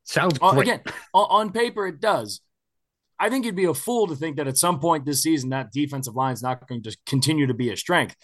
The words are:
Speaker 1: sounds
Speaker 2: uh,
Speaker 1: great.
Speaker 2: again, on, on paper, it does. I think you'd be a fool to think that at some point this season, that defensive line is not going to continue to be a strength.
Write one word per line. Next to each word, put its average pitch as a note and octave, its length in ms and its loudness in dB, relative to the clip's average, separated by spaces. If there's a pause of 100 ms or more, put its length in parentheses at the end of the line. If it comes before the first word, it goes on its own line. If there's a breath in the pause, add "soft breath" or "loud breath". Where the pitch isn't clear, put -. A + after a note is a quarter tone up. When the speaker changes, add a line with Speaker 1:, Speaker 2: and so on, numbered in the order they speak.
Speaker 1:
sounds D3+ 360 0
Speaker 2:
uh, F3+ 120 6
Speaker 1:
great. C3+ 160 4
Speaker 2:
again, - 140 0 (300 loud breath)
on, G3 180 6
on G#3 220 2
paper, A3+ 360 -2
it D#3 120 -10
does. C3 420 0 (760)
I G#3 100 2
think B3+ 140 0
you'd G#3+ 120 -4
be F#3 80 0
a E3 100 2
fool A3+ 320 0
to E3 80 -4
think D3 220 -6
that C#3+ 100 -4
at C3+ 100 -4
some F3 220 2
point D#3 260 0
this C#3+ 200 -2
season, C#3+ 260 0
that C3 220 -6
defensive C3+ 420 -4
line C3 200 0
is A2 80 -10
not B2+ 260 -6
going A#2+ 160 -8
to A2 200 -12
continue C#3+ 440 2
to B2+ 60 0
be B2 160 -2
a F#2+ 60 -6
strength. D#3 480 0